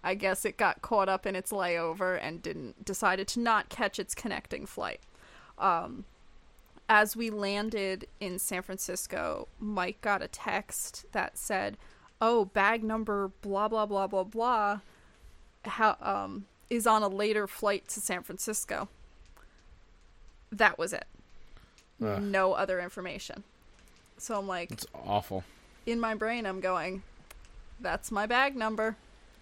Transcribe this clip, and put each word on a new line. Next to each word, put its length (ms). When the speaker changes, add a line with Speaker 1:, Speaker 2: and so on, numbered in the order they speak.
Speaker 1:
I 120
guess 320
it 100
got 260
caught 280
up 160
in 100
its 160
layover 680
and 220
didn't, 420
decided 440
to 120
not 280
catch 320
its 140
connecting 520
flight. 340
Um, 460
as 280
we 140
landed 800
in 220
San 220
Francisco, 840
Mike 400
got 200
a 60
text 840
that 260
said, 400
"Oh, 240
bag 380
number 480
blah, 280
blah, 180
blah, 220
blah, 160
blah, 560
how, 380
um, 440
is 200
on 160
a 40
later 380
flight 440
to 100
San 240
Francisco." 640
That 280
was 140
it. 140
Speaker 2:
Ugh. 180
Speaker 1:
No 300
other 280
information. 640
So 200
I'm 100
like, 240
Speaker 2:
It's 200
awful. 520
Speaker 1:
in 140
my 140
brain, 320
I'm 140
going, 420
"That's 300
my 160
bag 300
number. 400